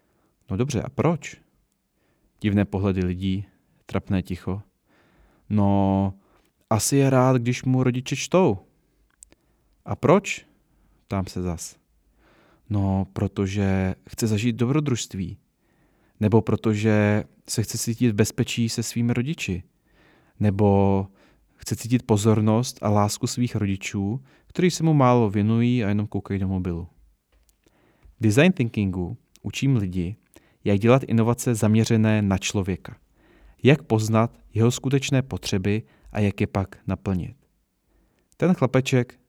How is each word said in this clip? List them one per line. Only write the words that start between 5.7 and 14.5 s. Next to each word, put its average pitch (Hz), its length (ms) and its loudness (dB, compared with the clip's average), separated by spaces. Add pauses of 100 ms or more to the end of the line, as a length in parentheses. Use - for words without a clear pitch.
asi 110 260 0
je 135 140 4
rád, 131 260 4
když 123 280 -2
mu 131 180 0
rodiče 127 340 -2
čtou. 160 420 0 (1300)
A 104 120 -6
proč? - 500 0 (600)
Ptám 95 200 -4
se 92 160 -10
zas. 87 420 -8 (880)
No, 98 420 0
protože 98 840 -2 (140)
chce - 180 -6
zažít 110 300 -2